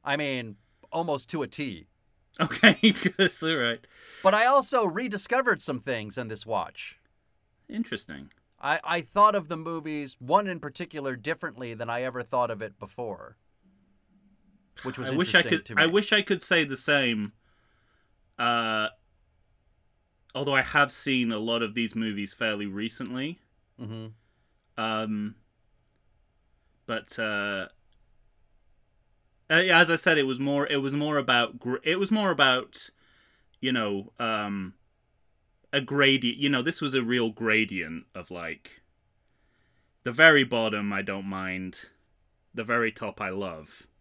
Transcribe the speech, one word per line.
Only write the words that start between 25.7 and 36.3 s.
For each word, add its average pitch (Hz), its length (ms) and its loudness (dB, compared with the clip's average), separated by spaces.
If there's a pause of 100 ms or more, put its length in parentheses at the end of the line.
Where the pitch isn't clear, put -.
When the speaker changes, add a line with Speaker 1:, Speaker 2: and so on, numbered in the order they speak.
Speaker 2:
but, 113 320 -8
uh, 101 500 -4 (1800)
uh, 160 120 6
yeah, 180 180 6
as 165 100 6
I 165 60 4
said, 165 200 4
it 139 100 2
was 131 140 -2
more, 139 260 0
it 143 120 -2
was 135 160 -2
more 147 240 0
about 123 400 2
gr-, 123 240 -4
it 165 160 0
was 196 120 0
more 208 200 2
about, 131 580 2 (720)
you 127 120 0
know, 104 460 -2
um, 104 560 -4 (960)
a 139 80 2
gradi-, 135 580 2